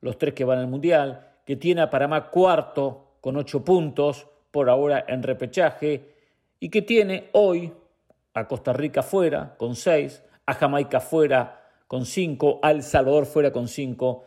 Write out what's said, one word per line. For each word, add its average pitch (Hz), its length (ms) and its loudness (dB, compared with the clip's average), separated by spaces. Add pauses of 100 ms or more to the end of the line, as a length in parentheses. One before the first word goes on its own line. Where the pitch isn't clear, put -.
los 123 160 -8
tres 147 160 -2
que 131 100 -4
van 127 160 2
al 127 80 -4
Mundial, 139 600 -2 (160)
que 139 100 -6
tiene 170 240 0
a 156 100 2
Panamá 143 420 -2
cuarto 156 880 0
con 131 160 -6
ocho 139 260 -4
puntos, 147 640 0 (240)
por 139 180 0
ahora 139 380 2
en 127 160 -6
repechaje, 143 920 -2 (440)
y 180 80 -10
que 202 140 0
tiene 208 500 0
hoy 175 400 2 (600)
a 110 120 -6
Costa 127 280 -4
Rica 135 300 -2
fuera 147 540 -2
con 117 200 -6
seis, 147 440 0 (240)
a 135 80 -2
Jamaica 139 460 0
fuera 135 600 0 (280)
con 131 180 -6
cinco, 151 580 -2
a 151 80 4
El 151 120 0
Salvador 139 420 2
fuera 143 260 0
con 120 160 -6
cinco 127 600 -6